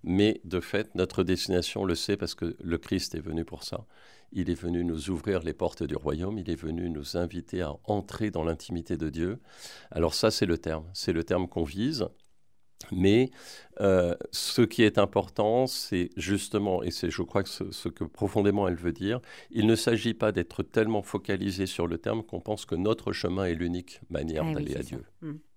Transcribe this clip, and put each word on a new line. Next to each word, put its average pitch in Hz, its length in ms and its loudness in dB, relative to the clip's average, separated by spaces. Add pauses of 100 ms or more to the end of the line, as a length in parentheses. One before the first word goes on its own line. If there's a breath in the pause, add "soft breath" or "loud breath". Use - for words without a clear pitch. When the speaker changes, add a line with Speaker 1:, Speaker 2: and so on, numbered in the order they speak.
Speaker 1:
Mais 101 420 4
de 90 160 0
fait, - 340 -2
notre 92 300 2
destination, 90 580 0
on - 20 0
le 90 100 2
sait 101 220 -2
parce - 180 -6
que 85 280 -6
le 82 160 -2
Christ - 360 -4
est 80 60 -4
venu 82 240 -4
pour - 200 -14
ça. - 220 -8 (460 soft breath)
Il 90 180 -2
est 82 100 0
venu 87 240 0
nous 82 260 -4
ouvrir 90 320 0
les 80 120 -4
portes - 280 -2
du 73 140 -4
royaume, 90 420 -4
il 87 120 -6
est 76 100 -2
venu 82 300 -4
nous 76 260 -6
inviter 87 460 -4
à 76 100 -4 (120)
entrer 104 460 -2
dans 82 140 -2
l'intimité 82 520 -4
de 80 120 -2
Dieu. 85 320 -4 (500 loud breath)
Alors 82 240 2
ça, 110 160 4
c'est 107 160 0
le 82 120 2
terme, 80 260 -4 (100)
c'est - 180 -2
le 82 120 0
terme 90 240 0
qu'on 85 160 -2
vise. 107 420 -2 (880)
Mais, 101 380 6 (500 loud breath)
euh, 92 340 6 (180)
ce - 300 2
qui 113 200 4
est 107 160 6
important, 104 680 2
c'est 90 500 -2
justement, 98 680 0
et - 80 -2
c'est, 85 200 -2
je 92 120 -4
crois 98 200 0
que 95 60 -4
ce, 101 220 -8
ce - 180 -8
que - 160 -6
profondément 101 640 4
elle 90 80 2
veut 85 160 -2
dire, 104 280 -2 (300 loud breath)
il 107 160 2
ne 113 80 8
s'agit 113 380 2
pas 107 180 2
d'être 90 320 -2
tellement 110 400 2
focalisé 98 640 -2
sur 87 200 -2
le 82 120 -2
terme 107 240 -2
qu'on 98 180 -8
pense - 260 -6
que - 80 -4
notre 101 380 0
chemin 92 340 -2
est 87 80 2
l'unique 87 460 -4 (100)
manière 80 340 -2
Speaker 2:
Ah 82 40 -2
oui, 156 60 -2
Speaker 1:
d'aller - 180 -4
Speaker 2:
c'est - 60 -4
Speaker 1:
à - 40 -4
Speaker 2:
ça. - 60 -8
Speaker 1:
Dieu. - 160 -10 (180)
Speaker 2:
Hmm. 151 160 -10 (180)